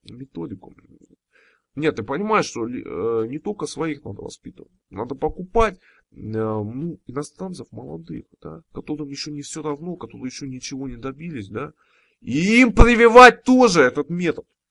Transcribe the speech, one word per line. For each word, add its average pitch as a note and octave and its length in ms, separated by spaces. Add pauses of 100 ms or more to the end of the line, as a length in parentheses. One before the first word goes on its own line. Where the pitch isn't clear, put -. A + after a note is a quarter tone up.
методику». - 720 (1000)
Нет, D3+ 220
ты A2 80
понимаешь, F#3+ 440
что A#2 180
ли, B2 200
э, A2+ 440
не D3 100
только G3+ 260
своих D#3 380
надо - 180
воспитывать, - 500 (180)
надо - 260
покупать, F#3+ 640
э, - 400
ну, A2 880
иностранцев D3+ 640
молодых, D#3+ 540 (160)
да, D#3 200 (120)
которым D3+ 340
еще C#3 240
не D3 100
все D3+ 220
равно, D#3 320
которые - 300
еще C3+ 220
ничего C3 420
не A#2+ 80
добились, C3+ 500
да, C3+ 240 (480)
и F#3 420
им A#3 120
прививать A#3 720
тоже A#3+ 380
этот D3 260
метод. F3 360 (260)